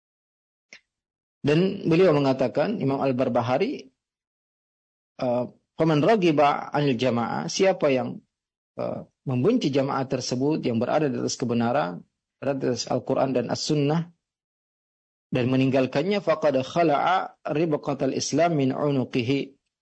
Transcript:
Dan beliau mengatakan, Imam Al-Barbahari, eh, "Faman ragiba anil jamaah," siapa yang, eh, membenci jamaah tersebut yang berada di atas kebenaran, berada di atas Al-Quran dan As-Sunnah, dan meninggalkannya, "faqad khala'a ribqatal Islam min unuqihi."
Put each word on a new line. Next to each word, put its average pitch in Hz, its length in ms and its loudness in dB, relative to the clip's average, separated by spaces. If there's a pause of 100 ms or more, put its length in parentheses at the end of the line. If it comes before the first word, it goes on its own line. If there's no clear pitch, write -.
(1400)
Dan 175 500 0
beliau 170 240 6
mengatakan, 139 680 2
Imam 135 180 0
Al-Barbahari, 131 880 0 (1300)
eh, 123 240 0 (320)
"Faman 160 260 2
ragiba 160 720 2
anil 143 240 0
jamaah," 120 480 -2
siapa 185 400 2
yang, 127 320 -2 (560)
eh, - 260 -8 (220)
membenci 147 480 0
jamaah 131 320 -2
tersebut 131 640 -2
yang 120 80 0
berada 131 320 0
di 123 80 -4
atas 123 240 -4
kebenaran, 127 640 -2 (380)
berada 135 180 -4
di 135 160 -2
atas - 160 -8
Al-Quran 131 400 0
dan 123 160 -2
As-Sunnah, 151 640 -2 (1200)
dan 127 160 0
meninggalkannya, 131 720 0
"faqad 151 480 2
khala'a 170 800 0
ribqatal 147 640 -2
Islam 160 480 0
min 131 160 0
unuqihi." 139 800 -2 (260)